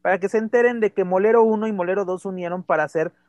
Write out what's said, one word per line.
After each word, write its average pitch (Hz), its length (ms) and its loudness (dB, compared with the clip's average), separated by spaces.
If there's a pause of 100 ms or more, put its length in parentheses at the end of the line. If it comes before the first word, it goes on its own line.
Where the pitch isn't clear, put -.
para 180 180 0
que 185 100 -4
se 226 80 -2
enteren 240 420 2
de 208 140 0
que 190 100 0
Molero 208 400 2
uno 220 240 0
y 220 40 -4
Molero 190 340 -2
dos 185 180 -6
se 202 40 -8
unieron 180 360 -8
para 156 200 0
hacer 160 280 -4 (180)